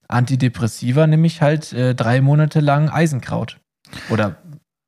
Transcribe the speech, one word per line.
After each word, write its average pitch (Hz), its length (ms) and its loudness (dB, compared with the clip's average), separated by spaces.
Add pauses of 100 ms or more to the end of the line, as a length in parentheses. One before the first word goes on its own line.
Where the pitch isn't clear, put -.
Antidepressiva, 123 1000 0
nehme 156 220 4
ich 165 160 -2
halt, 156 300 0
äh, 127 200 0
drei 127 280 0
Monate 151 380 2
lang 147 300 2
Eisenkraut. 127 680 -4 (500)
Oder, 107 280 -2 (500)